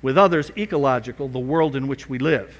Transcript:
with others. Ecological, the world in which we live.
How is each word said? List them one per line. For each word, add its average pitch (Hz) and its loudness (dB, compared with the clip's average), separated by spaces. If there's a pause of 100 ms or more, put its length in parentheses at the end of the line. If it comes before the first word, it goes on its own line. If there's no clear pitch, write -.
with 131 0
others. 175 4
Ecological, 139 -2
the 127 -6
world 147 0
in 135 -2
which 131 -8
we 127 -2
live. 139 0